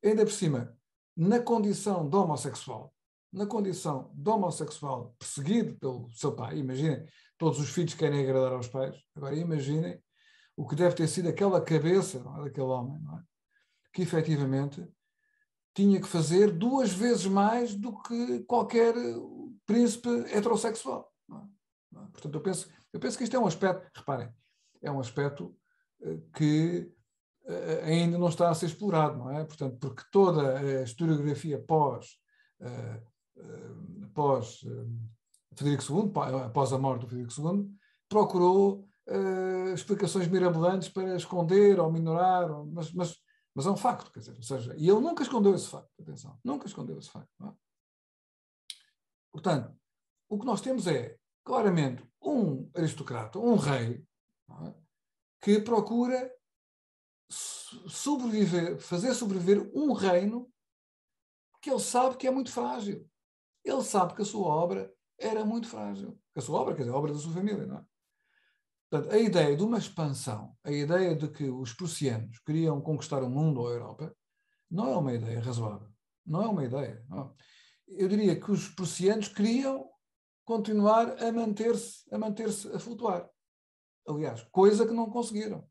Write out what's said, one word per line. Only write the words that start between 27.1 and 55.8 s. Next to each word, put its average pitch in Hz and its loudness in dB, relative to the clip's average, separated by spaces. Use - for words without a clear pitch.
eh, - -4
ainda 170 2
não 175 2
está 170 2
a 165 2
ser 170 -4
explorado, 156 2
não 120 -8
é? 151 -6
Portanto, 135 -8
porque - -10
toda 156 6
a 139 0
historiografia 147 -2
pós, 143 0
eh, 113 -10
eh, - -16
pós, 135 0
eh, 117 -12
Frederico 143 -2
segundo, 196 -2
pa-, 135 -2
após 123 0
a 131 -2
morte 131 -2
do 120 -10
Frederico 123 -10
segundo, 190 -4
procurou, 196 4
eh, 185 -2
explicações 185 0
mirabolantes 180 4
para 190 -4
esconder 185 6
ou 160 4
minorar, 170 2
ou, 147 -8
mas, 156 -8
mas, 175 -4
mas 139 -4
é 190 2
um 202 2
facto, - -2
quer - -18
dizer, - -18
ou - -18
seja, 127 -6
e 156 4
ele 208 8
nunca 330 0
escondeu 208 4
esse - -2
facto, - -16
atenção, - -16
nunca - -6
escondeu - -10
esse - -16
facto, - -18
não - -14
é? - -18
Portanto, 147 -2
o 208 -4
que 233 -8
nós 208 0
temos 254 -2
é, 127 -2
claramente, 165 2
um 170 0
aristocrata, 135 -4
um 233 4
rei, 127 0
não 160 -16
é? - -16
Que 208 4
procura 240 0